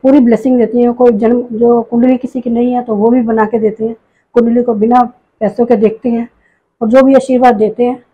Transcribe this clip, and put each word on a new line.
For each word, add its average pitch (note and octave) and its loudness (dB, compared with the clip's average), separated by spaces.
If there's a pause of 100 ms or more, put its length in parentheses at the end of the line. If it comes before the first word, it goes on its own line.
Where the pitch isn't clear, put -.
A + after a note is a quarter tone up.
पूरी C#4 4
blessing A#3+ 0
देती A#3+ 0
हैं, A#3+ 0
कोई B3 2
जन्म, A3+ 0
जो A#3+ 0
कुंडली B3 0
किसी B3 -8
की A#3+ -8
नहीं A#3+ -2
है B3 -4
तो A#3+ -6
वो G#3 2
भी B3 2
बना A3+ 0
के A3 -4
देते G#3+ -4
हैं, A3+ -6 (380)
कुंडली A#3+ 0
को A#3+ -2
बिना A#3+ 0 (260)
पैसों A3 -2
के A#3+ 0
देखते A3 -2
हैं A#3 -4 (520)
और A3+ -2
जो B3+ 4
भी C4+ 4
आशीर्वाद B3+ 2
देते G#3+ -2
हैं। B3 -4